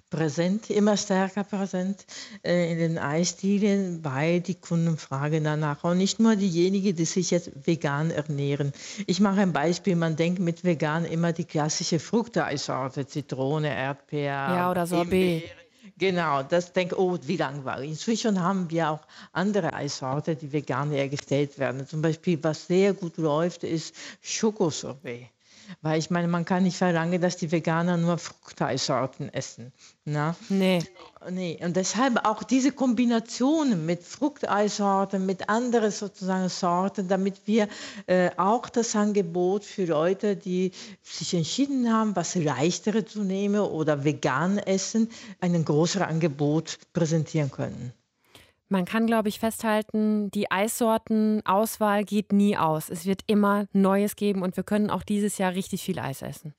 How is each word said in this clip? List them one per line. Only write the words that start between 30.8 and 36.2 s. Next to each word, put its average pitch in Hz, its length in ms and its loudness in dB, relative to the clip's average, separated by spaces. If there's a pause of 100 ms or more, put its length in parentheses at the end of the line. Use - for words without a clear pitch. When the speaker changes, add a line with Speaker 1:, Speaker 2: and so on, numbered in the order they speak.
Speaker 1:
Nee. 180 280 -6
Und 170 160 -2
deshalb 208 480 2
auch 214 200 0
diese 262 280 2
Kombination 240 1120 2
mit 175 200 -2
Fruchteissorten, 202 1200 0
mit 190 240 -4
anderen 226 400 2
sozusagen 185 600 -2